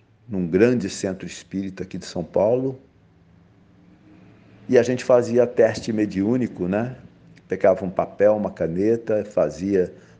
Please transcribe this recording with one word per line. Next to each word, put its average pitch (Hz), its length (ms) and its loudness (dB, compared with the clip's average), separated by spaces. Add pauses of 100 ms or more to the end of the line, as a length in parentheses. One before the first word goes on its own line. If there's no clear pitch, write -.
(260)
num 92 200 -4
grande 101 420 2
centro 92 380 -8
espírita 95 560 -10
aqui 90 160 -12
de 90 80 -16
São 87 180 -8
Paulo, 127 560 -2 (1900)
e 127 80 6
a 117 60 8
gente 123 200 -2
fazia 120 440 4
teste 110 480 0
mediúnico, 101 760 -2
né? 117 280 -2 (520)
Pegava 95 360 2
um 90 60 -4
papel, 101 460 0
uma 98 140 -4
caneta, 104 760 -2
fazia 90 680 -2 (280)